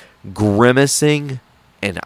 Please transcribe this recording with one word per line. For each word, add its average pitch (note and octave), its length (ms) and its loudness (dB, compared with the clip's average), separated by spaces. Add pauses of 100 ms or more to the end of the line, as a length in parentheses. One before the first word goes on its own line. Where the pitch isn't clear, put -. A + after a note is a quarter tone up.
(340)
grimacing. C3 1080 2 (400)
And F#2+ 260 -6